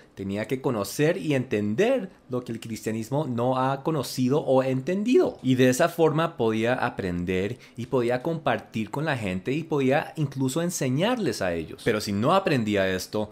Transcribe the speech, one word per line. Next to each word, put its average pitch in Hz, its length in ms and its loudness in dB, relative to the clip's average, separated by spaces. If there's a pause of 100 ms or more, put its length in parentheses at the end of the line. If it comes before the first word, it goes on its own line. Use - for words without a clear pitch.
(140)
Tenía 98 340 -4
que 131 140 -4
conocer 147 560 0
y 151 160 -2
entender 127 720 0 (220)
lo 123 120 -4
que 120 100 -10
el 110 80 -8
cristianismo 113 640 -4
no 123 320 0
ha 135 240 0
conocido 135 580 0
o 131 220 4
entendido. 196 800 2
Y 127 140 4
de 127 120 6
esa 170 220 4
forma 156 480 2
podía 113 340 2
aprender 95 840 -2 (180)
y 113 100 -8
podía 123 360 0
compartir 120 680 -2
con 147 140 -4
la 143 140 0
gente 95 340 -4
y 160 140 -4
podía 139 500 0
incluso 139 460 -2
enseñarles 170 800 0
a 90 100 0
ellos. 82 320 -6
Pero 107 160 2
si 104 120 -4
no 120 220 2
aprendía 110 540 2
esto, 104 440 -2